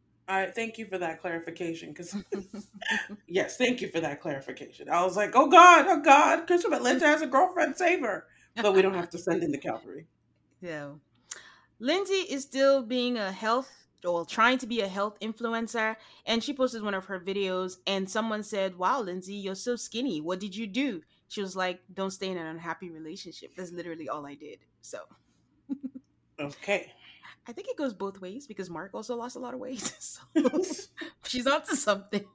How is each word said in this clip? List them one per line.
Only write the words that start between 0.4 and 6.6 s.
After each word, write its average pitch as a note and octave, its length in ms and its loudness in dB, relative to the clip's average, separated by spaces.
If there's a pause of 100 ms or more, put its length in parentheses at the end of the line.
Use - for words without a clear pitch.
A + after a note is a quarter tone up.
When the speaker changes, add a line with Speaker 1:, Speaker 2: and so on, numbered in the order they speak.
Speaker 1:
thank A3+ 320 -6
you A3+ 80 -10
for F#3 120 -6
that E3 220 -4
clarification, E3 760 -8
'cause F3 220 -12 (400)
Speaker 2:
<laughs> - 320 -12
Speaker 1:
<laughs> - 380 -6
yes, - 320 -2
thank B3 240 2
you G3 60 -6
for F3 120 -4
that C#3+ 220 -6
clarification. C#3 640 -10
I E3+ 160 2
was F3+ 120 -2
like, G3+ 180 0
"Oh C#4+ 140 6
God, F4 380 12
oh E4+ 140 4
God, D#4 460 8
Chris F4 160 4